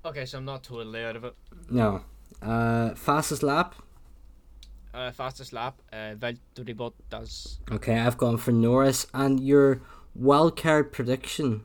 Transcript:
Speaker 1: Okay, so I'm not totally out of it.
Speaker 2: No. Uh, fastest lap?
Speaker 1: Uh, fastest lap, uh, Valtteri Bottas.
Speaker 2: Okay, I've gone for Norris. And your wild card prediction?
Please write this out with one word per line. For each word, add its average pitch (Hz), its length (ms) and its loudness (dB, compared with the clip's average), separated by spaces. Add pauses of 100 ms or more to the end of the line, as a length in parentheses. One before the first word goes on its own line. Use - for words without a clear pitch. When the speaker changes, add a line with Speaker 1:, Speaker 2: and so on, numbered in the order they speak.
Speaker 1:
Okay, 143 220 -8
so 131 140 -12
I'm 135 60 -10
not 135 180 -10
totally 113 420 -10
out 113 100 -6
of 113 80 -12
it. 123 120 -12 (340)
Speaker 2:
No. 110 340 0 (380)
Uh, 117 540 0
fastest 151 480 0
lap? 151 320 0 (1160)
Speaker 1:
Uh, 123 180 -6
fastest 131 420 -10
lap, 123 260 -8 (140)
uh, 107 240 -10
Valtteri 120 580 -8
Bottas. - 840 -12 (120)
Speaker 2:
Okay, 113 260 0
I've 120 200 2
gone 117 200 2
for 123 140 0
Norris. 127 640 4
And 135 260 2
your 135 420 6 (340)
wild 143 420 4
card 156 340 2
prediction? 123 720 -2